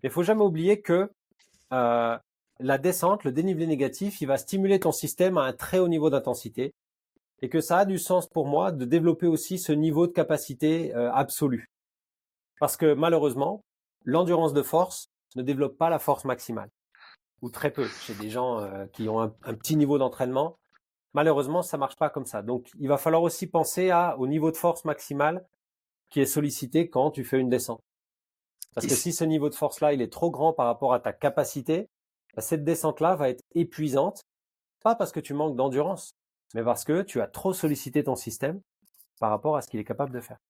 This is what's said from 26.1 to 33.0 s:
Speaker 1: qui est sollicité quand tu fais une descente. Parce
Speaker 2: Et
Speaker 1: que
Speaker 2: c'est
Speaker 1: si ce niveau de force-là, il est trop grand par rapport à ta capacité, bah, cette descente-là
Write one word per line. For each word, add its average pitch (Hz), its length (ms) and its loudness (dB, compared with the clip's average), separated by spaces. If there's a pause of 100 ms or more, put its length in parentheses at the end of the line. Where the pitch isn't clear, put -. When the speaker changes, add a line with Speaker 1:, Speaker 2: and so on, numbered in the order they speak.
Speaker 1:
qui 143 100 0
est 131 60 4
sollicité 147 640 -2
quand 135 200 2
tu 131 140 -8
fais 131 160 0
une 127 80 0
descente. 120 320 -2 (920)
Parce 110 120 -4
Speaker 2:
Et - 20 -4
Speaker 1:
que 143 60 2
Speaker 2:
c'est 120 60 0
Speaker 1:
si 175 120 -2
ce 165 120 -2
niveau 156 240 2
de 147 80 -4
force-là, 147 360 2
il 135 80 0
est 113 120 -4
trop 170 180 0
grand 151 220 2
par 131 140 0
rapport 123 280 2
à 120 60 2
ta 107 120 -4
capacité, 147 760 -2 (480)
bah, - 60 -8
cette 151 220 -2
descente-là 160 520 0